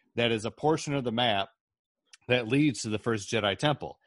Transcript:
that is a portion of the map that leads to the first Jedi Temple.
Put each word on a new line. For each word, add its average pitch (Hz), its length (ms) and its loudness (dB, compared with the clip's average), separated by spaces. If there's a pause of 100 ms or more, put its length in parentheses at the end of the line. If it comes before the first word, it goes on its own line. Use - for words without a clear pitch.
(160)
that 117 160 2
is 107 120 -2
a 113 60 -4
portion 151 440 -2
of 139 100 -4
the 120 80 -2
map 110 380 0 (760)
that 120 220 0
leads 139 340 2
to 113 60 -6
the 107 100 -2
first 110 320 -2
Jedi 101 260 2
Temple. 139 500 -2